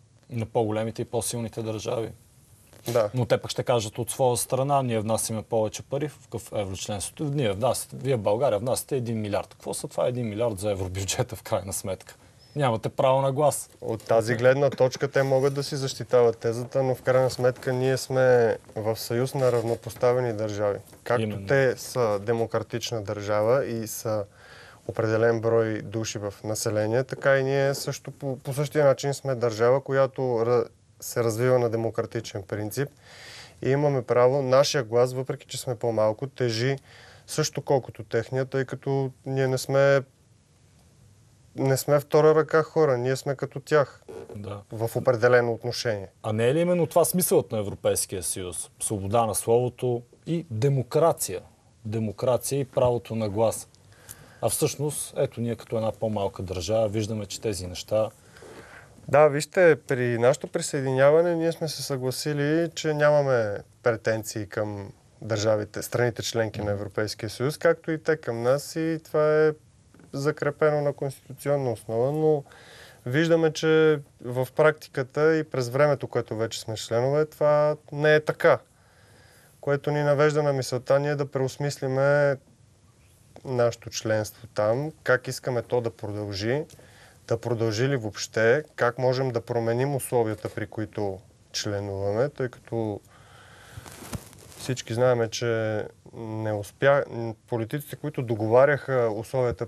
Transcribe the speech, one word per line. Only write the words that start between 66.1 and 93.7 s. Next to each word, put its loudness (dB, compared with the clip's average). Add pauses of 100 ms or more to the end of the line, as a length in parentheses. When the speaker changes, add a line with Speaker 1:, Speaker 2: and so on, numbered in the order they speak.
Speaker 2:
членки -4
на -2
Европейския -6
съюз, -4
както 0
и -6
те 0
към -6
нас, 0
и -4
това 2
е 4 (600)
закрепено 0
на 0
конституционна -4
основа, -2
но 2 (600)
виждаме, 2
че 4 (220)
в -4
практиката 2
и 0
през -4
времето, 2
което -4
вече -4
сме -10
членове, 0
това 2 (160)
не 4
е 4
така. 2 (1000)
Което -2
ни 0
навежда 2
на 2
мисълта 0
ние -2
да -4
преосмислиме 0 (1080)
нашето 0
членство -4
там, 0 (120)
как 2
искаме -4
то -2
да -4
продължи, -4 (640)
да 0
продължи -2
ли 0
въобще, 0 (120)
как 0
можем 0
да -2
променим 0
условията, -2
при -8
които -6 (320)
членуваме, -2
тъй -6
като -6 (1600)